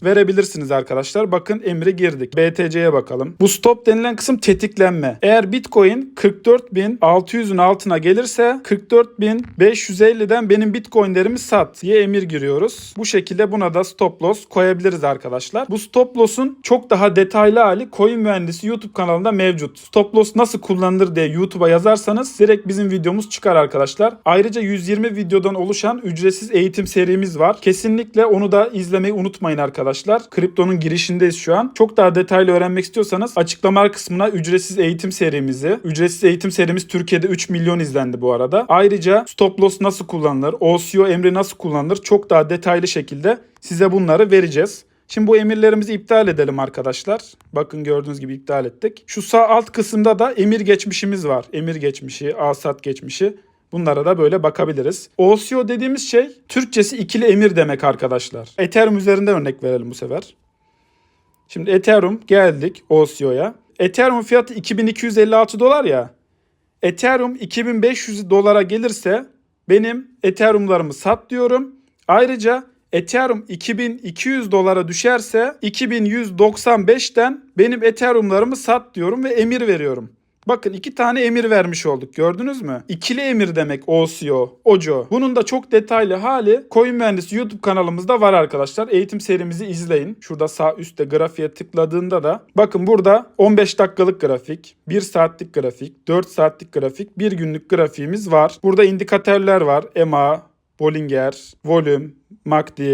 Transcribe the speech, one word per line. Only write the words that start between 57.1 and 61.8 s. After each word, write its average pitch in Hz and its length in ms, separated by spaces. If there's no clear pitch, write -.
emir 202 320
demek 147 280
arkadaşlar. 127 640
Ethereum 208 380
üzerinden 196 380
örnek 139 280
verelim 123 280
bu 123 40
sefer. 131 400
Şimdi 175 220
Ethereum 202 560